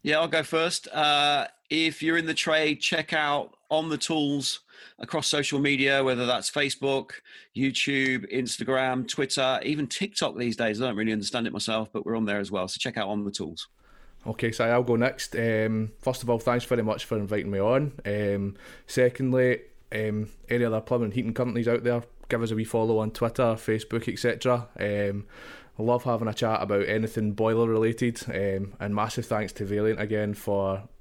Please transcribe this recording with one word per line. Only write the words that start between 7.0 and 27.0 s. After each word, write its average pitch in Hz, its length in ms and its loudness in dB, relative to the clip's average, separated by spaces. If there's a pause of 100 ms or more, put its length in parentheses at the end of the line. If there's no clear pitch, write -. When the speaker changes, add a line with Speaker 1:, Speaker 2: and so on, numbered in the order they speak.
Speaker 1:
YouTube, 131 800 0
Instagram, 131 760 0
Twitter, 131 540 0
even 147 240 -2
TikTok - 500 -4
these 120 180 0
days. 110 260 0
I 131 60 0
don't 110 80 -2
really 110 160 0
understand 110 360 -2
it - 60 -4
myself, 110 380 -2
but - 140 -6
we're 113 100 -2
on 113 80 -2
there 101 160 0
as 95 100 -4
well. 95 200 -2
So - 80 -8
check 123 180 -4
out 101 140 -2
On 104 160 -4
The 101 60 -4
Tools. - 360 -8 (600)
Speaker 2:
Okay, 113 240 -2
so 117 140 0
I'll 123 180 4
go 120 140 4
next. - 360 0
Um, 110 680 0
first 123 220 -2
of 120 60 -2
all, 117 100 2
thanks 123 260 2
very 117 180 2
much 107 220 -2
for 110 120 -2
inviting 101 340 -2
me 98 80 0
on. 131 340 2 (120)
Um, 101 520 0 (280)
secondly, 127 760 2 (320)
um, 107 340 -2 (220)
any 120 160 2
other 110 160 0
plumbing 120 240 0
and 104 80 -2
heating 117 200 0
companies 120 360 0
out 120 160 0
there, 120 180 2 (240)
give 117 140 0
us 113 100 -2
a 110 40 0
wee 110 100 0
follow 113 320 2
on 107 140 2
Twitter, 117 320 0 (120)
Facebook, 110 560 -2
et 101 80 -6
cetera. 120 480 0 (100)
Um, 101 480 -2 (520)
I 110 60 -4
love 120 200 2
having 117 240 0
a 107 60 -2
chat 110 280 0
about 101 280 2
anything 110 420 0